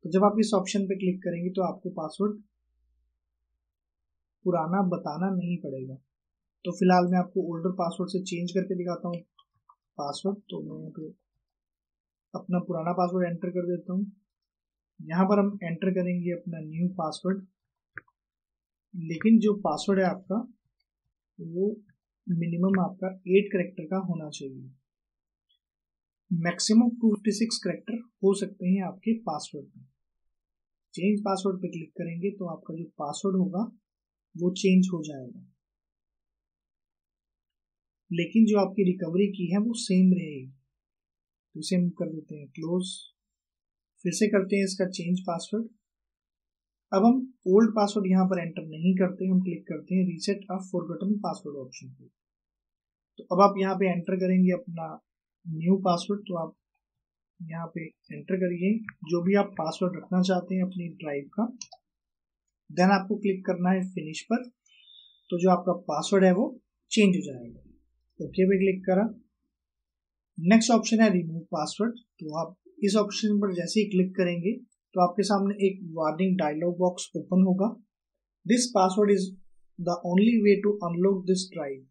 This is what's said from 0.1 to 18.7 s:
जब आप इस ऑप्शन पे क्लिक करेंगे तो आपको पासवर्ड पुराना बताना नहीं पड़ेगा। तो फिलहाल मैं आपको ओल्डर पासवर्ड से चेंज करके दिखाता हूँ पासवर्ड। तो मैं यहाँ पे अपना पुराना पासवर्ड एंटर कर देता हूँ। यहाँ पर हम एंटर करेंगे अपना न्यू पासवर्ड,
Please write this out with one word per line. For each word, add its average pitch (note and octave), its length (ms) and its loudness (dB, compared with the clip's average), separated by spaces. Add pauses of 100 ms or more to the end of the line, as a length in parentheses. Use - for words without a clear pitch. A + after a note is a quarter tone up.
जब F#3+ 140 4
आप G#3 140 4
इस G#3+ 160 2
ऑप्शन G3 320 0
पे F#3+ 100 -2
क्लिक F#3 260 -2
करेंगे F3 280 -4
तो F#3 120 -2
आपको F3 300 -6
पासवर्ड G3 420 -4 (2000)
पुराना E3+ 420 -2
बताना E3 480 -4
नहीं F3 240 -4
पड़ेगा। C3+ 360 -10 (680)
तो F3+ 80 -6
फिलहाल F3+ 380 6
मैं F#3 80 4
आपको F3+ 340 -2
ओल्डर E3 220 -2
पासवर्ड F3 360 -4
से F#3 120 -2
चेंज F3 280 -6
करके F#3+ 240 -2
दिखाता F3 320 -6
हूँ F3 140 -8 (760)
पासवर्ड। D3+ 480 -6
तो E3 180 -10
मैं D#3 160 -12
यहाँ D#3 120 -14
पे D#3 180 -12 (1200)
अपना F#3 340 -4
पुराना E3+ 260 -4
पासवर्ड F3+ 340 0
एंटर E3+ 220 -6
कर F3 180 -4
देता F3+ 260 -6
हूँ। G3 120 -2 (960)
यहाँ E3+ 260 0
पर G3+ 140 4
हम G3+ 100 2 (140)
एंटर E3+ 300 -4
करेंगे F3+ 400 -2
अपना E3 280 -10
न्यू D#3+ 340 -4
पासवर्ड, F3+ 460 -4 (1500)